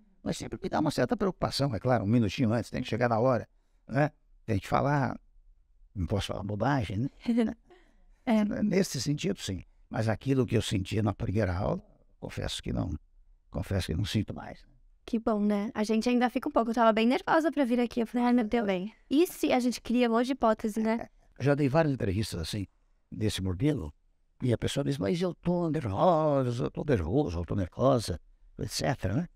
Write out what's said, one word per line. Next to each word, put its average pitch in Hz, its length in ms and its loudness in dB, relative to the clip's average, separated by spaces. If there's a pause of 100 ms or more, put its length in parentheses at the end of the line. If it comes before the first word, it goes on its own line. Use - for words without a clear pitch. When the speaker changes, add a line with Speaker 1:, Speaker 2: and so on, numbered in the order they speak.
(240)
Speaker 1:
mas - 140 -4
sempre - 240 -10
me - 80 -6
dá - 100 -2
uma - 100 0
certa - 260 0
preocupação, 127 600 -2
é 90 40 -4
claro, 123 240 2
um 98 40 -2
minutinho 113 440 2
antes, 117 200 -2
tem - 100 -4
que - 80 -8
chegar 117 200 0
na 110 100 2
hora, 120 280 2 (400)
né? 139 240 0 (320)
Tem 110 140 0
que - 100 -6
falar, 135 520 0 (760)
não 90 140 -2
posso 95 200 -2
falar 101 160 -6
bobagem, 104 540 -2
né? 131 120 -2 (140)
Speaker 2:
<laughs> 233 320 0 (680)
É. 214 200 4 (180)
Speaker 1:
Nesse 165 400 0
sentido, 151 380 -2
sim. - 240 -6 (260)
Mas 113 180 -2
aquilo 127 380 2
que 120 100 0
eu 107 60 4
senti 95 400 -2
na 104 100 2
primeira 92 460 0
aula, 135 240 -2 (380)
confesso - 420 -8
que - 100 -6
não, 90 240 -2 (540)
confesso - 380 -4
que - 80 -2
não 95 100 -2
sinto - 260 -2
mais. - 320 -14 (420)
Speaker 2:
Que 226 140 -2
bom, 220 200 0
né? 208 340 0
A 214 100 -2
gente 220 240 0
ainda 247 220 2
fica - 180 -4
um 302 40 -6
pouco, 233 200 0
eu 226 40 -4
tava 226 180 6
bem 220 140 4
nervosa 302 440 2
pra 277 140 2
vir 240 140 2
aqui, 240 220 0
eu 220 60 -2
falei, 247 200 0
"Ai, 247 60 4
meu 247 120 4
Deus, 233 200 0
bem. 190 280 -2 (160)
E 302 180 4
se - 240 -2
a 254 80 4
gente 240 220 0
cria 240 260 2
um 226 60 0
monte 240 140 2
de 262 60 0
hipótese, 220 480 0
né?" 220 280 -2 (140)
Speaker 1:
<laughs> - 160 -20
Já 143 160 4
dei 143 120 4
várias 147 260 2
entrevistas 104 460 -2
assim, 92 280 -6 (440)
desse 107 300 -2
modelo, 95 520 -2 (480)
e 123 120 2
a 104 40 2
pessoa 143 260 -2
diz, 143 140 -2
"Mas 185 240 0
eu 175 120 -2
tô 175 360 -2
nervoso, 139 960 2
eu - 60 -4
tô - 160 -8
nervoso, 87 520 0
eu 87 60 -4
tô - 100 -4
nervosa", 104 640 0 (400)
et - 100 -6
cetera, 127 460 -2
né? 175 200 -2